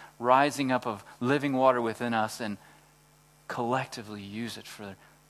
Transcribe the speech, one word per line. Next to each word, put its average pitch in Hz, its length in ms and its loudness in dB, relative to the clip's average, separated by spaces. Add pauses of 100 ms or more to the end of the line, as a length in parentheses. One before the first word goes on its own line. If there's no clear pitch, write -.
(180)
rising 131 540 4
up 123 120 0
of 104 200 -6 (160)
living 139 320 0
water 131 280 6
within 117 320 -2
us, 110 280 -2
and 104 180 -6 (880)
collectively 120 760 -4
use 104 360 -10
it 110 100 -16
for 98 300 -14 (340)